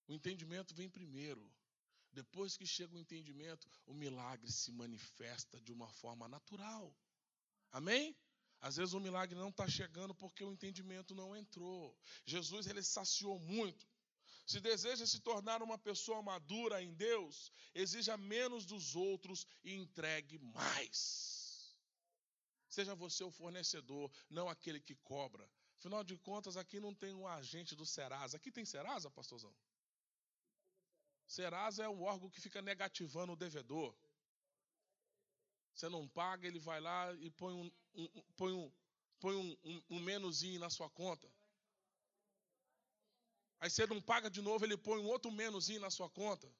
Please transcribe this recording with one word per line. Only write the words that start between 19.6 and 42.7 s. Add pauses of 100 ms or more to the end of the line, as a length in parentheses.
e
entregue
mais. (960)
Seja
você
o
fornecedor, (180)
não
aquele
que
cobra. (300)
Afinal
de
contas,
aqui
não
tem
um
agente
do
Serasa.
Aqui
tem
Serasa,
pastorzão? (1700)
Serasa
é
o
órgão
que
fica
negativando
o
devedor. (1800)
Você
não
paga,
ele
vai
lá
e
põe
um, (240)
um,
um, (140)
põe
um, (460)
põe
um,
um,
um
menuzinho
na
sua
conta. (2250)